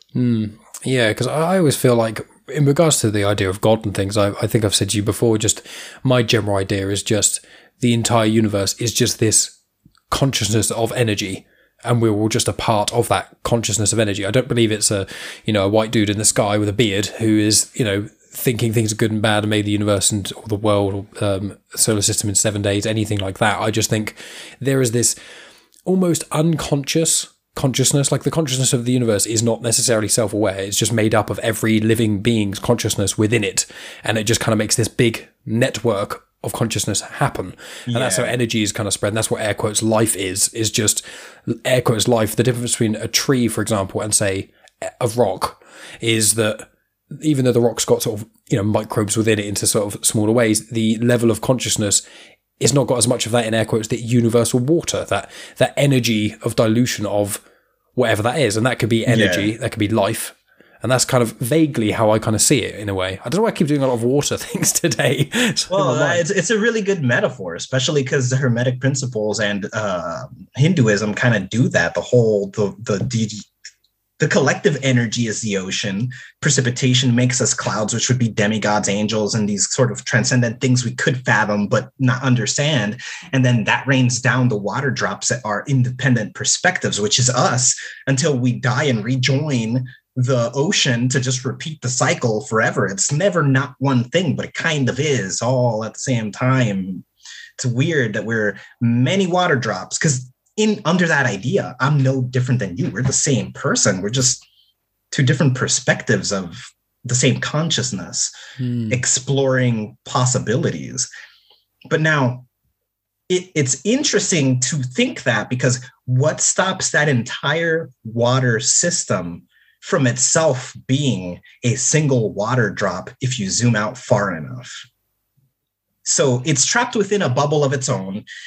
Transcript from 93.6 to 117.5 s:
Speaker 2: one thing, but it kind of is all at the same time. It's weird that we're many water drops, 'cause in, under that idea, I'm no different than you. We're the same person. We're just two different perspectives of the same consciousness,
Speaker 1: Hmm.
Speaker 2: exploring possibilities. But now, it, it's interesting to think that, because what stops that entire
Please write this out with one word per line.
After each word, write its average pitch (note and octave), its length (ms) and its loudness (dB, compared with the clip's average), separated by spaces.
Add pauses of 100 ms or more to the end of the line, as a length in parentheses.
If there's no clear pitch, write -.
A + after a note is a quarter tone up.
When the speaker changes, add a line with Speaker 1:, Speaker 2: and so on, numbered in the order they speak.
Speaker 2:
one B2+ 260 2
thing, E3 320 0
but - 80 -6
it - 80 -14
kind D3+ 340 0
of A#2 140 -2
is B2 400 -2
all A#2+ 420 0
at G#2+ 120 -10
the - 40 -18
same A2+ 320 -2
time. G2+ 720 -2 (540)
It's - 80 -4
weird C3 480 0
that G#2 120 -4
we're G#2+ 320 0 (220)
many C3 480 2
water F3 300 2
drops, F#2+ 400 -4
'cause B2+ 320 -2 (260)
in, G#3+ 300 2
under F3 220 2
that C#3+ 180 2
idea, A2 540 -4
I'm C#3+ 240 2
no C3 180 2
different B2 380 -2
than F#2 180 -6
you. D3+ 140 -2
We're - 100 -6
the C3 100 0
same A2+ 420 0
person. G2+ 500 0
We're G#2 80 -4
just B2+ 340 -2 (640)
two - 140 -2
different C3+ 320 2
perspectives A2 760 -2
of F#2+ 300 -6 (420)
the B2 120 -4
same B2+ 240 2
consciousness, - 920 -4 (260)
Speaker 1:
Hmm. A#2+ 360 -2
Speaker 2:
exploring B2+ 1120 0
possibilities. G#2 1040 -2 (800)
But D#3 120 0
now, C#3+ 440 0 (840)
it, F3+ 260 -2
it's C#3+ 280 0
interesting G3 760 2
to - 240 -2
think B3 400 -2
that, A2 260 -2
because B2 300 0 (260)
what C3 340 2
stops - 520 0
that D3+ 180 2
entire D#3 800 -2 (140)